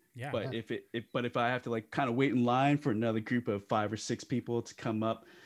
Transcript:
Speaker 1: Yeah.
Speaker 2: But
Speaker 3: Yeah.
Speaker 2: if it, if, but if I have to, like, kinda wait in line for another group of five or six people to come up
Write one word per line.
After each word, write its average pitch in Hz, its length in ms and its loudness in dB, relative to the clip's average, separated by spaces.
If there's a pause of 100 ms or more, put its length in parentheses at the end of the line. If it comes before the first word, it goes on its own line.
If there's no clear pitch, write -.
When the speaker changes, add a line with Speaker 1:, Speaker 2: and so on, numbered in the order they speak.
(140)
Speaker 1:
Yeah. 131 180 -8
Speaker 2:
But 117 100 0
Speaker 3:
Yeah. 127 100 -4
Speaker 2:
if 113 180 -4
it, 117 220 -6
if, 113 200 -6
but 123 140 -2
if 120 100 -2
I 120 140 2
have 127 120 -2
to, 123 80 -6
like, 113 220 -4
kinda 131 200 0
wait 127 200 4
in 120 120 4
line 135 340 6
for 143 140 0
another 110 280 0
group 120 280 -2
of 101 200 -2
five 107 240 2
or 110 60 -4
six - 260 -6
people 117 380 -2
to - 120 -12
come 110 280 -4
up 110 240 -2 (200)